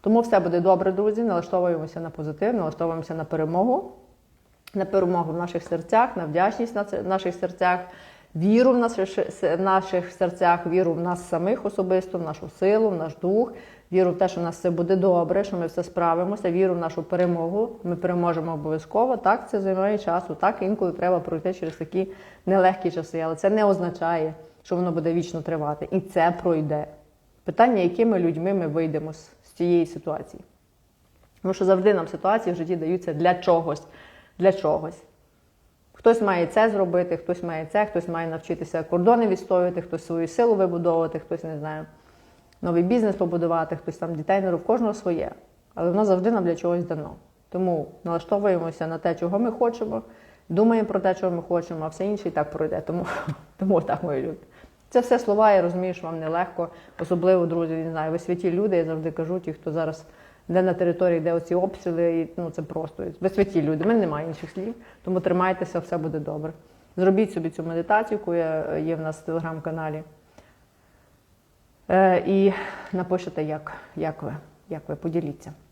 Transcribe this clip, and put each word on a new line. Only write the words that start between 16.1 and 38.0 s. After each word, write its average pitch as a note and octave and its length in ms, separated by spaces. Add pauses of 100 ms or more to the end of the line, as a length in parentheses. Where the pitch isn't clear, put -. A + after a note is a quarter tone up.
віру F3+ 240
в E3+ 40
нашу E3+ 240
перемогу. F3 680 (140)
Ми F3 120
переможемо F3 580
обов'язково. D#3+ 640
Так, - 340
це G#3+ 100
займає F#3+ 380
часу, F3 360
так, G#3 260
інколи F#3+ 320
треба F3 280
пройти E3+ 340
через D#3+ 220
такі F#3 320 (380)
нелегкі F#3 440
часи, E3 300
але D#3+ 160
це G3 140
не G#3+ 140
означає, E3+ 720 (280)
що - 140
воно F3+ 160
буде E3 200
вічно E3 300
тривати. D3+ 480
І F#3 100
це F3 420
пройде. D#3 440 (580)
Питання, A3 380
якими G#3 360
людьми E3+ 360
ми F3 120
вийдемо D#3 460
з, - 180 (140)
з - 40
цієї E3+ 380
ситуації. - 560 (1000)
Тому F#3+ 120
що F#3+ 100
завжди F#3+ 300
нам E3 140
ситуації G3 440
в F3 40
житті F3 200
даються E3+ 380
для F3 200
чогось, E3 480 (560)
для F#3 140
чогось. D#3 500 (880)
Хтось A3+ 300
має F3+ 240
це A3 240
зробити, F3+ 460
хтось F3 260
має E3 240
це, G#3 200
хтось F3+ 220